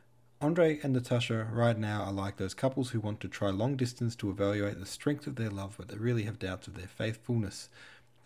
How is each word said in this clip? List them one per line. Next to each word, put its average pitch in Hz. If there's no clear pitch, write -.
"Andre 156
and 139
Natasha 120
right 117
now 107
are 98
like 98
those 95
couples 131
who 113
want 107
to 92
try -
long 110
distance 120
to 107
evaluate 101
the 92
strength -
of 135
their 113
love, 98
but 92
they -
really 113
have 104
doubts 92
of -
their 90
faithfulness. 110